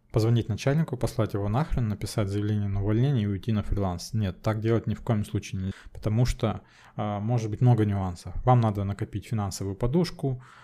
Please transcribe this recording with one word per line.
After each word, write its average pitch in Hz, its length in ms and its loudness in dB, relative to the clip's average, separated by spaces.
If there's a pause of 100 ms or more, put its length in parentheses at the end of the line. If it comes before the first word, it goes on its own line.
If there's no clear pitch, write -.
(120)
позвонить 113 380 4
начальнику, 143 480 0
послать 110 380 -2
его 101 120 0
нахрен, 120 420 0
написать 104 400 -2
заявление 104 400 0
на 98 120 0
увольнение 113 440 2
и - 20 0
уйти 101 240 -2
на 107 100 2
фриланс. 92 520 -2
Нет, 104 280 -2
так 110 200 0
делать 113 260 2
ни 107 80 0
в - 60 -14
коем 107 240 0
случае 98 360 -6
нельзя, 95 120 -4 (200)
потому 110 320 0
что, - 360 -2 (340)
а, 107 240 -4
может 110 320 -2
быть 107 100 -2
много 117 240 6
нюансов. 95 480 -4 (120)
Вам 127 160 6
надо 104 220 0
накопить 101 440 -6
финансовую 98 480 -4
подушку, 135 680 0 (220)